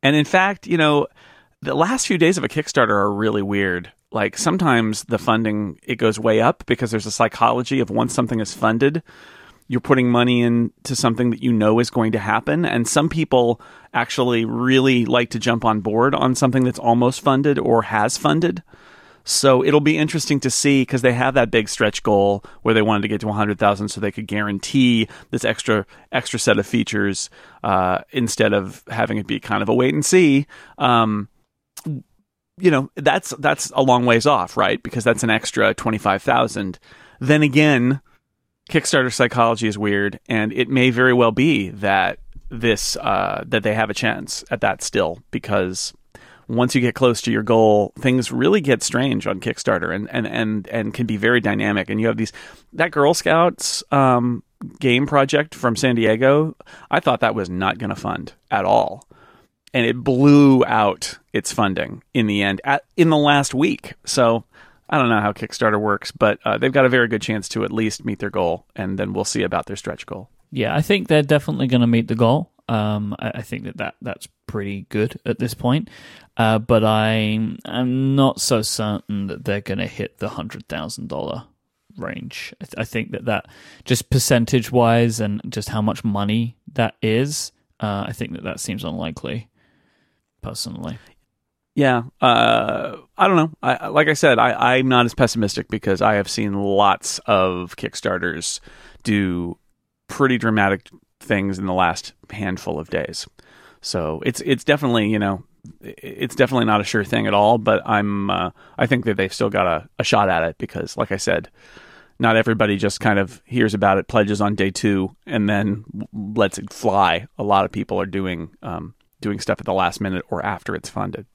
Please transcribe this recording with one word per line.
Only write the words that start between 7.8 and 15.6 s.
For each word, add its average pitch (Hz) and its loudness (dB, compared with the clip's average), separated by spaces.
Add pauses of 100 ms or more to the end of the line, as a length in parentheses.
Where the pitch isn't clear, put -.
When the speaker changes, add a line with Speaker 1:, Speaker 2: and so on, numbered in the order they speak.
Speaker 1:
of 113 -2
once 117 -2
something 120 -2
is 104 -6
funded, 135 0 (680)
you're 120 -2
putting 127 2
money 120 4
into 117 0
something 120 0
that 113 -4
you 123 2
know 110 4
is 120 0
going 113 0
to 113 -2
happen. 113 -2
And 117 -2
some 160 2
people 127 0 (320)
actually 120 0
really 127 2
like 120 2
to 120 -6
jump 117 0